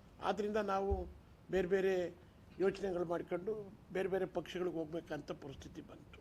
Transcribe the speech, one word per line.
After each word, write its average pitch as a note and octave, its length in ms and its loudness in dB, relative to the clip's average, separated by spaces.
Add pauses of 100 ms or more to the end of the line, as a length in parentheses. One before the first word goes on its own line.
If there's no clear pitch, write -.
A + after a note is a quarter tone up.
(220)
ಆದ್ದರಿಂದ G#3 340 0 (160)
ನಾವು G3 200 2 (580)
ಬೇರೆ F3+ 260 4
ಬೇರೆ F#3+ 180 4 (720)
ಯೋಚನೆಗಳು F#3 400 2
ಮಾಡ್ಕೊಂಡು F3 480 0 (400)
ಬೇರೆ F#3 160 2
ಬೇರೆ F#3 180 2
ಪಕ್ಷಗಳಿಗೆ F3 540 -2
ಹೋಗ್ಬೇಕಂತ D#3 520 -4
ಪರಿಸ್ಥಿತಿ D3 480 -10
ಬಂತು. - 400 -18